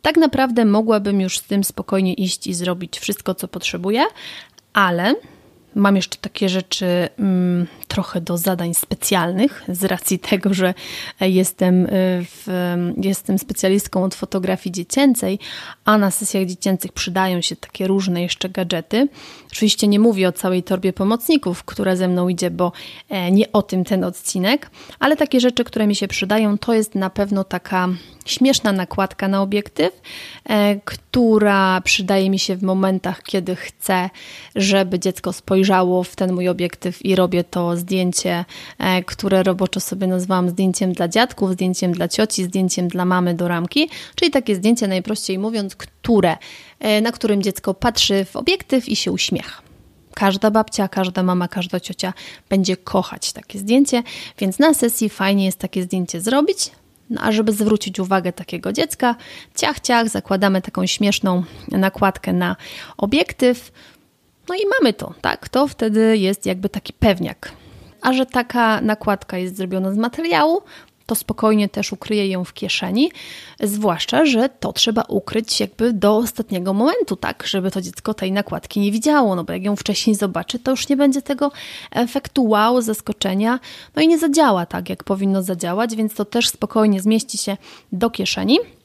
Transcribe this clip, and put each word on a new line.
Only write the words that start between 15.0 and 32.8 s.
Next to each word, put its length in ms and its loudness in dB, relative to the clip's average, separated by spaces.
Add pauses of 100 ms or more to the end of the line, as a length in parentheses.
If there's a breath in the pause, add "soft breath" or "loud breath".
a 120 6
na 140 4
sesjach 340 -2
dziecięcych 460 -2
przydają 500 -2
się 140 -4
takie 320 -6
różne 340 2
jeszcze 280 -4
gadżety. 580 0 (440 loud breath)
Oczywiście 360 2
nie 120 4
mówię 280 4
o 40 4
całej 320 -2
torbie 300 0
pomocników, 680 0
która 320 -2
ze 120 0
mną 220 0
idzie, 220 -2
bo, 200 0 (380 loud breath)
e, 220 -2
nie 200 4
o 100 4
tym 220 -2
ten 200 0
odcinek, 680 -2 (300 loud breath)
ale 180 2
takie 220 2
rzeczy, 240 2
które 240 0
mi 80 2
się 120 -4
przydają, 500 0
to 160 0
jest 220 0
na 140 -2
pewno 340 -2
taka 460 -2 (360 loud breath)
śmieszna 460 2
nakładka 560 -2
na 140 2
obiektyw, 600 -2 (480 loud breath)
e, 260 4
która 1040 2
przydaje 480 2
mi 100 2
się 160 -2
w 80 -4
momentach, 600 0